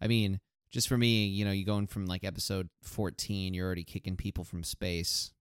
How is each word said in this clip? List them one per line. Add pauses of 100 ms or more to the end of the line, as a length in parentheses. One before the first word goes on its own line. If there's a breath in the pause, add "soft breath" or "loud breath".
I
mean, (320)
just
for
me,
you
know,
you
going
from,
like,
episode (140)
fourteen,
you're
already
kicking
people
from
space